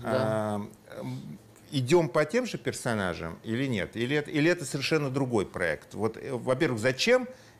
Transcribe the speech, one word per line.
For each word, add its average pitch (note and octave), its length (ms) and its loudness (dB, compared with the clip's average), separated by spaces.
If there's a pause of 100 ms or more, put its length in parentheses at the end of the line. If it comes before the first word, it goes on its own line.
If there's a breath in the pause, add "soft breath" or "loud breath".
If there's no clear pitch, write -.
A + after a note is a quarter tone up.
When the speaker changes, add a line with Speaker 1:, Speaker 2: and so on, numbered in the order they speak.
Speaker 1:
да. A2+ 80 -8
Speaker 2:
А, G#2+ 920 -2
м, B2+ 380 -10 (320)
идем D3+ 380 4
по D3+ 160 2
тем A#3 220 -2
же G3 120 -8
персонажам F2+ 840 -2
или A#2+ 240 -2
нет? G2 300 -2
Или A#2+ 200 0
это, D3 140 -4
или D3+ 200 4
это F3 140 0
совершенно C#3+ 460 0
другой B2 360 2
проект? E2 480 -2
Вот, G#2 220 -2
э, A2 160 -10
во-первых, B2+ 480 0
зачем? A3+ 480 4 (300 loud breath)